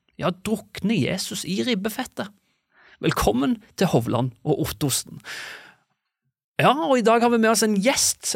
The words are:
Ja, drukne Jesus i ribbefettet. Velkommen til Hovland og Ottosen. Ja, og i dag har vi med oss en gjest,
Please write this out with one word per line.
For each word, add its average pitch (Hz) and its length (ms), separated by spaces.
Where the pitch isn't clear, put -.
Ja, 165 140
drukne - 640
Jesus 180 480
i 185 200
ribbefettet. 220 640
Velkommen 233 540
til - 200
Hovland 120 500
og - 220
Ottosen. - 600
Ja, 180 140
og 294 240
i 233 80
dag 226 160
har 233 120
vi 233 80
med 220 100
oss 226 160
en 214 100
gjest, - 600